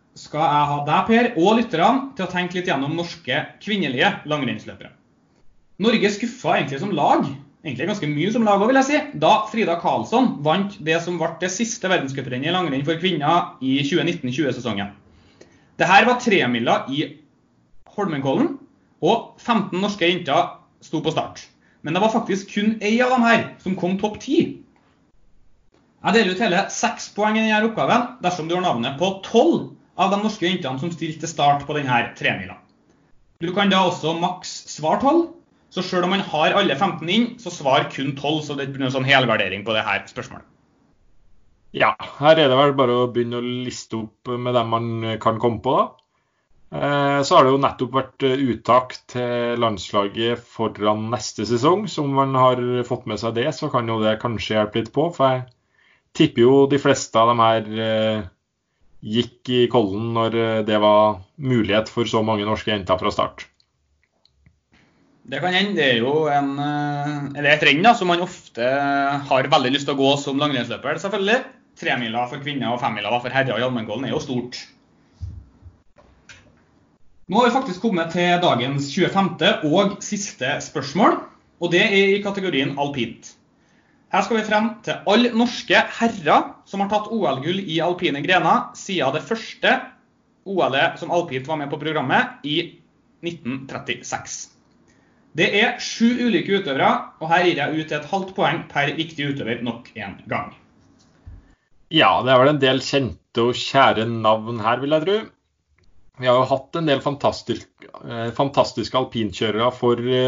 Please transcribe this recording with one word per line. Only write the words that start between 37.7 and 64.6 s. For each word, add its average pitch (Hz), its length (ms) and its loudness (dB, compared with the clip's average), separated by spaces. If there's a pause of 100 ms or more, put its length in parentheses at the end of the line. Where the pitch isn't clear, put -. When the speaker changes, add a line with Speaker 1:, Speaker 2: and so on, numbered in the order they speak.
Speaker 1:
kun 139 240 -6
tolv, 151 320 -4
så 147 80 -8
det 135 160 -6
blir 135 160 -4
en 127 80 -4
sånn 131 120 -2
helgardering 107 600 -2
på 113 80 -4
det 107 80 -2
her 98 240 -4
spørsmålet. - 400 -16 (1300)
Speaker 2:
Ja, 120 200 0 (260)
her 156 180 8
er 147 80 6
det 127 160 4
vel 139 160 2
bare 123 160 4
å 123 160 0
begynne 120 300 -2
å 123 80 -4 (160)
liste 113 400 -8
opp - 340 -14
med 123 160 -2
dem 117 160 2
man 113 480 -4
kan 110 220 0
komme 117 180 0
på - 160 0
da. 220 140 2 (800)
Eh, 143 560 0
så - 80 2
har 147 140 8
det - 20 6
jo 135 140 4
nettopp 127 340 -2
vært, - 320 -4
eh, 135 120 0 (120)
uttak 127 380 2 (180)
til 120 480 -2
landslaget 110 800 -2
foran 107 720 -2
neste 117 400 -6
sesong, 165 400 2
så 156 160 -4
om 139 80 -2
man 135 240 2
har 127 240 4 (240)
fått 120 240 -6
med 107 80 -4
seg 117 160 -4
det, 120 140 0 (100)
så 151 160 -4
kan 117 160 0
jo 113 140 -2
det 110 180 2
kanskje 113 320 -4
hjelpe 107 240 0
litt 110 160 -4
på, 151 220 2
for 131 180 2
jeg 127 140 -6 (640)
tipper 135 320 4
jo 135 240 8
de 139 80 2
fleste 139 400 0
av 113 140 6
dem 117 100 2
her, 113 240 4 (240)
eh, 110 320 0 (800)
gikk 117 480 -4
i 123 160 4
Kollen 113 480 0
når, 113 240 0
eh, 113 320 0
det 107 80 2
var 104 440 4 (200)
mulighet 110 480 2
for 117 160 -2
så 113 160 0
mange 107 240 -2
norske 107 240 -4
jenter 95 320 -2
fra 101 160 -2
start. - 300 -4 (1800)